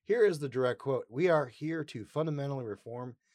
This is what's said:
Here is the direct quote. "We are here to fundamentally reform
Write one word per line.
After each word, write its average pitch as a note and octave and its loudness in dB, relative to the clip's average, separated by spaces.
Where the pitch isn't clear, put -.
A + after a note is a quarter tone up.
Here A3 4
is F3+ 4
the C#3+ -4
direct B2+ 0
quote. C3 -2
"We D3 2
are D3+ 4
here D3+ -6
to A#2 -10
fundamentally C#3+ -4
reform A#2+ -10